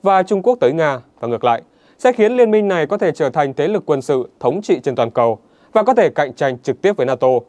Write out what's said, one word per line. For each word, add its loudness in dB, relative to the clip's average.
và 2
Trung -2
Quốc 0
tới 2
Nga -2
và -6
ngược -4
lại, 0
sẽ 2
khiến 2
liên 4
minh 2
này 0
có -4
thể 0
trở -2
thành -2
thế -2
lực -2
quân -2
sự -2
thống -2
trị -2
trên -4
toàn 0
cầu 0
và 2
có 2
thể 4
cạnh -2
tranh -4
trực -6
tiếp 0
với 0
nato. 0